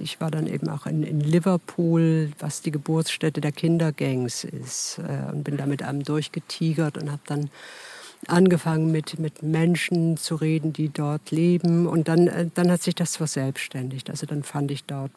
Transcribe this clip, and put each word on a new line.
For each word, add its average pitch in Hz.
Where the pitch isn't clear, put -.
ich -
war 160
dann 156
eben 170
auch 151
in, 156
in 151
Liverpool, 165
was 147
die 160
Geburtsstätte 156
der 151
Kindergangs 143
ist, -
äh, 135
und 147
bin 143
da 139
mit 139
einem 139
durchgetigert 151
und 151
hab 147
dann 147
angefangen, 165
mit, 156
mit 156
Menschen 165
zu -
reden, 156
die 156
dort 147
leben. 170
Und 165
dann, 165
äh, 170
dann 175
hat 175
sich 175
das -
verselbstständigt. 135
Also -
dann 147
fand 143
ich 139
dort 135